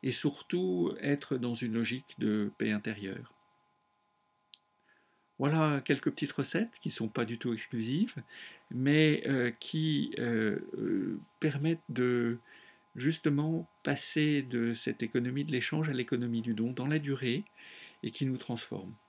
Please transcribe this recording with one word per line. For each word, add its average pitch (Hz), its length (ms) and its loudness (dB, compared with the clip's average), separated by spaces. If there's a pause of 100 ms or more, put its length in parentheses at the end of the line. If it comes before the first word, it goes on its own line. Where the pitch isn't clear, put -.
et 135 100 0
surtout 175 880 0
être 143 380 0
dans 120 160 0
une 113 200 -2
logique 117 440 -2
de 107 400 2
paix 113 140 0
intérieure. 104 600 -6 (2000)
Voilà 147 480 4
quelques 143 240 2
petites 143 220 -4
recettes 170 500 -2
qui 160 80 -4
ne - 40 -8
sont 110 160 -2
pas 120 160 -2
du 117 120 -6
tout 120 160 -2
exclusives, 123 640 -2 (560)
mais, 151 560 4
euh, 123 320 2
qui, 156 580 0
euh, 110 400 2 (220)
euh, 95 400 0 (200)
permettent 156 400 0 (100)
de 120 500 2 (580)
justement 156 720 2 (140)
passer 143 580 2
de 120 320 0
cette 113 280 -4
économie 127 440 0
de 151 80 -2
l'échange 151 340 0
à 147 60 -2
l'économie 120 480 0
du 113 120 0
don 113 180 0
dans 127 160 -2
la 151 120 2
durée 139 460 -2 (580)
et 107 80 -4
qui - 140 -2
nous 131 120 0
transforment. 107 560 -8 (160)